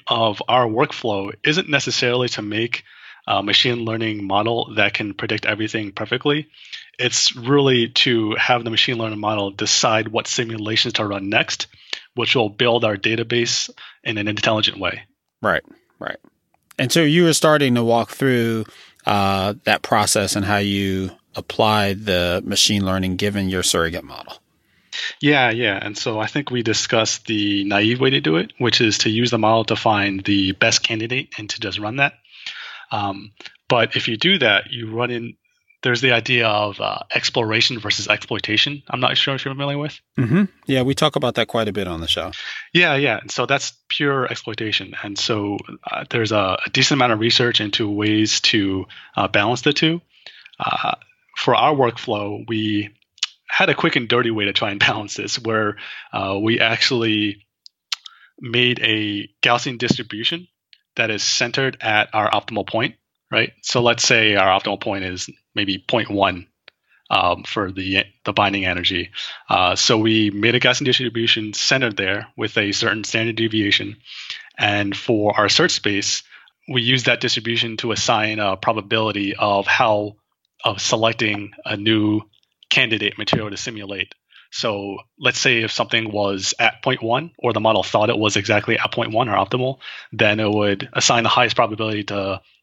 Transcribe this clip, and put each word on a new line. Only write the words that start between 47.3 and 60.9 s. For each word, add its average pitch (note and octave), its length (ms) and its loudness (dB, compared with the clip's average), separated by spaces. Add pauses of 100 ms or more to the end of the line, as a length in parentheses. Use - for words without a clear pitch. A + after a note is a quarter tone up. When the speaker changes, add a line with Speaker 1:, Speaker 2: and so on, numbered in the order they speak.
Speaker 1:
into G#2+ 280 -2
ways G#2+ 520 2
to, G2 460 2 (280)
uh, G2+ 120 2
balance G#2+ 340 2
the D3 120 2
two. E3 280 2 (580)
Uh, - 360 -2 (420)
for - 160 2
our B2 220 4
workflow, A2+ 720 -2
we G#2+ 420 0 (600)
had G3 200 2
a C#3 60 2
quick - 200 2
and A#2+ 140 -2
dirty A#2+ 220 2
way G#2+ 140 0
to G2+ 80 0
try G#2+ 180 0
and G2+ 80 -4
<laughs> - 80 4
balance A2 280 -4
this, - 220 -4
where, A2 380 0 (380)
uh, G2 280 -2
we A2+ 180 2
actually A2+ 840 0 (960)
made B2 400 0
a G#2+ 500 -2 (140)
Gaussian A#2+ 340 2
distribution B2 720 -4 (480)